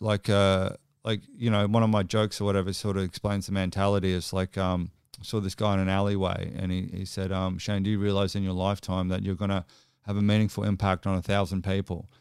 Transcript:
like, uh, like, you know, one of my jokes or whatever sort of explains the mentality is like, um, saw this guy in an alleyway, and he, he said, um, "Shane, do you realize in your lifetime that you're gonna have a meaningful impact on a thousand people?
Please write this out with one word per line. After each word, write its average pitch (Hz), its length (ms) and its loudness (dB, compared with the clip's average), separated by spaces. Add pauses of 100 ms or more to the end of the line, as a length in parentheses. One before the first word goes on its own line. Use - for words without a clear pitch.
like, 107 280 0
uh, 98 420 4 (340)
like, 107 180 -2 (120)
you 117 160 0
know, 104 160 4
one 113 160 4
of 110 80 4
my 107 120 4
jokes 107 380 0
or 104 40 -2
whatever 98 280 0
sort 95 240 -4
of 98 60 0
explains 98 440 -2
the 98 60 -6
mentality 95 600 2
is 87 200 -2
like, 92 240 -2
um, 90 340 0 (340)
saw 110 160 -2
this 95 140 -2
guy 104 200 0
in 95 60 2
an 95 80 2
alleyway, 98 680 0
and 90 140 -4
he, 90 120 -2 (100)
he 92 120 -6
said, 95 280 -6
um, 92 260 -2
"Shane, 101 240 -2
do 101 80 0
you 104 80 2
realize 98 360 2
in 101 80 -2
your 95 100 -2
lifetime 92 560 -2
that 92 140 -2
you're 98 120 -2
gonna 98 300 -2 (380)
have 101 140 -4
a 104 60 2
meaningful 104 420 2
impact 98 420 0
on 95 100 2
a 90 60 -2
thousand 98 420 0
people? 95 440 -4 (120)